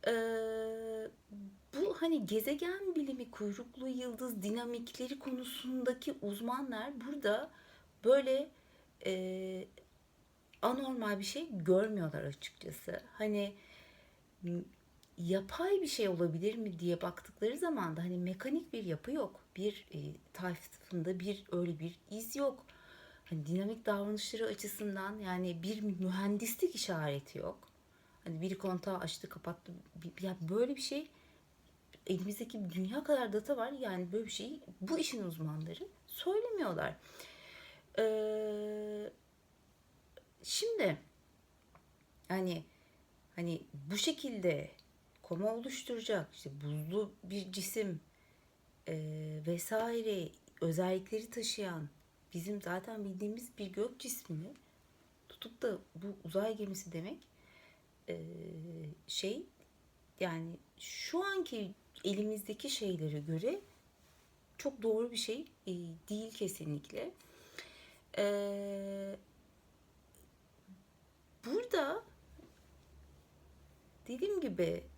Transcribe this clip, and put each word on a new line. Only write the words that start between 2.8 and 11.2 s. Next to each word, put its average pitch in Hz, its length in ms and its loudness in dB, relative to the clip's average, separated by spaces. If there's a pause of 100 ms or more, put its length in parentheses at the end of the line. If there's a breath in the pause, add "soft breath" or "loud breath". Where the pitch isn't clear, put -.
bilimi, 269 360 0
kuyruklu 233 560 -4
yıldız 247 560 -2
dinamikleri 240 760 -2
konusundaki 254 1000 -2
uzmanlar 233 840 -2
burada 277 420 2 (540 loud breath)
böyle, 269 460 8 (560 loud breath)
e, 185 600 0 (960)
anormal 226 580 2
bir 202 40 -2